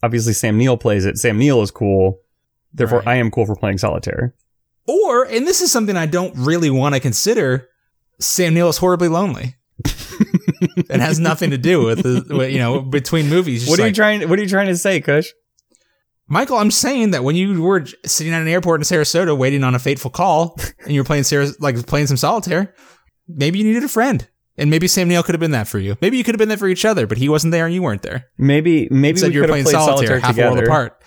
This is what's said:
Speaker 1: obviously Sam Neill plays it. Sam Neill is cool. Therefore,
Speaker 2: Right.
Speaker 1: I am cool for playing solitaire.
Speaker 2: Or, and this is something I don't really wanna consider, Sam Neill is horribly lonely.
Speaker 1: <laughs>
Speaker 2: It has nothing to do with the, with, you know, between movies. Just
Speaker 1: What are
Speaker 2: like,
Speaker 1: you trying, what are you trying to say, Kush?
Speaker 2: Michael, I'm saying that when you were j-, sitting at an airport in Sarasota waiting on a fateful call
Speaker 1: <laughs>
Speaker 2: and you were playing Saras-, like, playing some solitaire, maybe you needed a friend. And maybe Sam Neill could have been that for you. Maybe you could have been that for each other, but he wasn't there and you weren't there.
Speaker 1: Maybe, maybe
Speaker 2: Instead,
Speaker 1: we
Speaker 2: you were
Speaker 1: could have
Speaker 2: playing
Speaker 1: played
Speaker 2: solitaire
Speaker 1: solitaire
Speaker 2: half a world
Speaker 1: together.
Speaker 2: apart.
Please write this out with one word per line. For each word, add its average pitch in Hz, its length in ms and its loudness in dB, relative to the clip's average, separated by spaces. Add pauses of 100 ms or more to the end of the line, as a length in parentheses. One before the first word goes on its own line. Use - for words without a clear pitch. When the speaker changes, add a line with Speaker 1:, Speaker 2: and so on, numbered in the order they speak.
Speaker 1:
obviously 113 320 0
Sam 107 240 0
Neill 123 180 2
plays 104 300 0
it. - 120 -2
Sam 110 200 0
Neill 131 240 4
is 101 80 -4
cool. 95 500 0 (540)
Therefore, 120 240 0
Speaker 2:
Right. 113 100 -2
Speaker 1:
I 123 80 2
am 117 140 0
cool 113 160 0
for 104 100 -4
playing 98 220 -2
solitaire. 104 560 -4 (520)
Speaker 2:
Or, 277 380 2
and 247 220 -2
this 370 140 0
is 359 100 0
something 208 260 0
I 165 100 -2
don't 175 300 -4
really 151 340 0
wanna 135 300 0
consider, 135 680 -2 (500)
Sam 170 360 0
Neill 170 160 4
is 156 80 -4
horribly 175 300 2
lonely. 165 480 -4 (280)
Speaker 1:
<laughs> - 100 -2 (680)
Speaker 2:
It - 380 -2
has 151 180 0
nothing 160 320 0
to 139 80 -2
do 147 260 2
with 113 180 0
the, 123 340 -2
with, 131 160 0
you 139 60 0
know, 127 240 0
between 143 480 -2
movies. 156 320 0
Just 127 80 -2
Speaker 1:
What 170 80 4
are 208 60 2
Speaker 2:
like, 220 60 2
Speaker 1:
you 196 40 -2
trying, 208 340 0
what 185 100 2
are 214 40 -2
you 196 60 -4
trying 196 180 0
to 180 100 0
say, 180 240 0
Kush? 147 300 0 (960)
Speaker 2:
Michael, 185 320 -2
I'm 208 120 2
saying 220 420 0
that 127 120 -2
when 147 100 0
you 185 280 0
were 185 180 2
j-, 131 240 -12
sitting 165 280 -4
at 165 100 -2
an 160 60 -2
airport 170 320 0
in 156 40 -4
Sarasota 165 520 0
waiting 135 280 0
on 127 100 2
a 123 40 0
fateful 139 320 -4
call 165 480 0 (120)
Speaker 1:
<laughs> - 140 -20
Speaker 2:
and - 80 -6
you 143 80 2
were 131 40 -2
playing 147 200 0
Saras-, 143 360 0
like, 123 260 -2
playing 147 220 -2
some 139 100 0
solitaire, 185 560 -2 (540)
maybe 165 300 -2
you 214 60 0
needed 226 200 2
a 285 40 -4
friend. 226 400 0 (300)
And 147 100 0
maybe 160 200 2
Sam 180 200 2
Neill 175 140 2
could 170 120 0
have 165 60 -4
been 160 120 0
that 113 160 -2
for 107 100 -4
you. 98 240 -4
Maybe 233 160 2
you 233 60 -2
could 233 100 0
have 226 40 -4
been 214 120 2
that 208 80 -4
for 202 100 -2
each 180 160 0
other, 196 220 2
but - 100 -4
he 127 140 0
wasn't 156 220 0
there 165 120 0
and 170 100 -2
you 185 80 -2
weren't 110 200 -4
there. - 240 -10 (100)
Speaker 1:
Maybe, 151 540 2
maybe 139 200 4
Speaker 2:
Instead, 180 200 2
Speaker 1:
we 165 60 -2
Speaker 2:
you 143 40 2
were 151 60 4
Speaker 1:
could - 40 2
have - 40 2
Speaker 2:
playing 139 100 0
Speaker 1:
played 151 80 4
Speaker 2:
solitaire 135 480 2
Speaker 1:
solitaire - 0 -
Speaker 2:
half 123 160 0
a 117 60 0
world 123 160 2
Speaker 1:
together. 113 120 2
Speaker 2:
apart. 127 360 -2